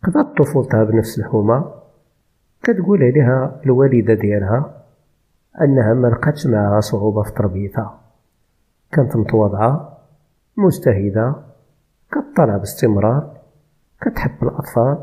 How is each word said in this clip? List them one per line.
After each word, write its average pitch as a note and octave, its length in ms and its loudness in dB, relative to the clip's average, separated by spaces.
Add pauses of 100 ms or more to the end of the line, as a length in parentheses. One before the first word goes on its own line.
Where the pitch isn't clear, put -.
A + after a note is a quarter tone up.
قضات - 340 0
طفولتها B2 460 2
بنفس A2 340 -2
الحومة. A2 560 -2 (880)
كتقول F#3 400 2
عليها C3 640 2
الوالدة B2 500 4
ديالها G#2 720 -2 (760)
أنها B2+ 340 4
ما B2 140 2
لقاتش A#2 380 -2
معها G#2 340 2
صعوبة G#2+ 420 -2
في - 100 -6
تربيتها، G2+ 680 -6 (920)
كانت B2+ 240 0
متواضعة G#2+ 840 0 (580)
مجتهدة، A2+ 760 0 (760)
كتطلع C#3+ 460 -2
باستمرار، G#2+ 840 -2 (600)
كتحب - 420 -4
الأطفال B2 600 -2